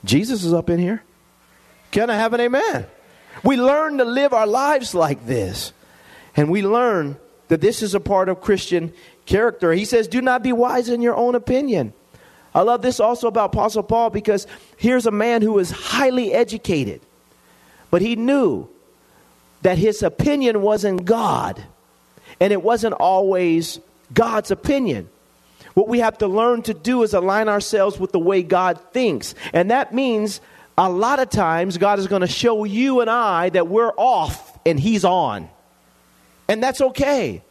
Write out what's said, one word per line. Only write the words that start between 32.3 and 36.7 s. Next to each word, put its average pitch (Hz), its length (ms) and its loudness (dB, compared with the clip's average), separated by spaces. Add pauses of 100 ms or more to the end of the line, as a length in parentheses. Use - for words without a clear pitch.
you 247 380 0
and 220 80 0
I 196 400 0
that 170 180 2
we're 226 300 0
off 208 580 0 (120)
and 156 120 2
he's 202 240 0
on. 135 460 0 (960)
And 220 140 -2
that's 262 200 -2